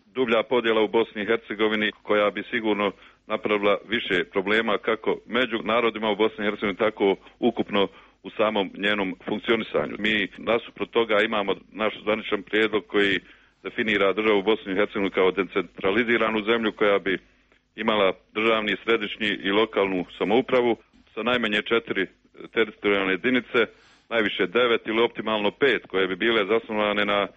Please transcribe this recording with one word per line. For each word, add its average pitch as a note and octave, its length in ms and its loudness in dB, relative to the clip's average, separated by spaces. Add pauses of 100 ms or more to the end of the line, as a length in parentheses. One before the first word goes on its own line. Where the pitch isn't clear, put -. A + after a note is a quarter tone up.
(140)
dublja A#2 280 0
podjela A2+ 400 2
u G#2 60 2
Bosni A2 340 -2
i G2 40 -6
Hercegovini G#2+ 640 -2 (100)
koja G#2 280 2
bi G2 200 -6
sigurno G#2 420 -2 (340)
napravila G#2 500 0 (120)
više F#2+ 360 -2
problema G2+ 540 0
kako - 480 -2
među A#2 380 -2
narodima A2 460 0
u G2+ 60 -2
Bosni G#2+ 280 0
i G#2 40 0
Hercegovini, G#2 300 -4
tako G#2 380 2 (220)
ukupno G2+ 500 0 (340)
u F#2+ 80 -14
samom G#2 460 0
njenom G2+ 400 -2 (120)
funkcionisanju. G2+ 720 -2
Mi G#2 300 0 (100)
nasuprot A2 520 -4
toga A2+ 340 2
imamo G#2 280 -2 (200)
naš G#2 300 -4
zvaničan G#2+ 400 -2
prijedlog G#2+ 440 0
koji G2+ 340 2 (420)
definira G2 500 0
državu G#2 300 2
Bosnu G#2 300 0
i F2+ 80 -2
Hercegovinu G2+ 300 -2
kao F#2+ 200 4
decentraliziranu A2 1080 0 (120)
zemlju A2+ 220 0
koja G2+ 260 2
bi F#2 200 -2 (580)
imala G#2+ 360 2 (220)
državni, G#2+ 500 0
središnji G#2+ 460 -2 (160)
i G2 40 0
lokalnu G2 540 0 (140)
samoupravu A#2+ 580 2 (380)
sa A2 80 -6
najmanje A2+ 400 -2
četiri - 440 -2 (480)
teritorijalne G2+ 580 0
jedinice, A#2+ 480 0 (480)
najviše G#2+ 380 0
devet A#2 400 2
ili A2+ 160 0
optimalno G#2+ 480 -2
pet, A#2+ 360 0
koje F#2+ 200 0
bi F#2 100 -4
bile A2 300 0
zasnovane G#2+ 580 0
na G2+ 220 0 (100)